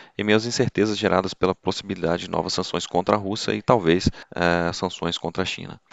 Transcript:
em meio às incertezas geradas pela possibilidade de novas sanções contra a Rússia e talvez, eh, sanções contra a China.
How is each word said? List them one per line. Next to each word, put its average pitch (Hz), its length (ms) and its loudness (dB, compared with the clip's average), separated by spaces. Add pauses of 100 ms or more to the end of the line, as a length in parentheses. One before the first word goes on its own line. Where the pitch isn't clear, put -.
(160)
em 101 60 -6
meio 107 140 4
às 110 100 2
incertezas 110 500 0
geradas 92 380 2
pela 92 180 0
possibilidade 90 760 -4
de 90 40 -8
novas 85 220 -2
sanções - 340 -4
contra 92 300 2
a - 20 2
Rússia 104 340 -4
e 107 80 -2
talvez, 95 480 4 (240)
eh, 87 400 0
sanções 87 460 -4
contra 85 240 -6
a - 20 0
China. - 360 -10 (120)